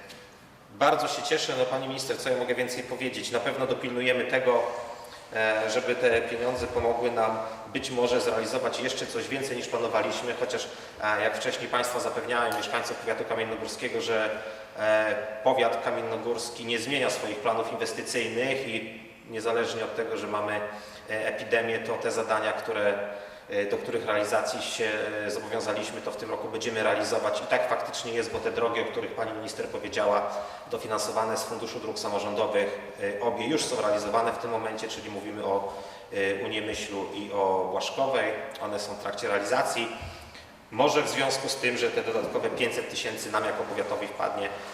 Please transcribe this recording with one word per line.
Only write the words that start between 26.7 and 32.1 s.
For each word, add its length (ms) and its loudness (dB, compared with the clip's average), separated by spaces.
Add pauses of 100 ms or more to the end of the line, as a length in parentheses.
realizować. 580 2
I 20 -6
tak 260 4
faktycznie 420 -2
jest, 200 0
bo 80 -2
te 120 0
drogi, 300 2
o 40 2
których 260 -2
pani 220 -2
minister 340 -4
powiedziała, 640 2 (420)
dofinansowane 640 0
z 60 -2
Funduszu 360 -6
Dróg 200 -4
Samorządowych, 800 2 (380)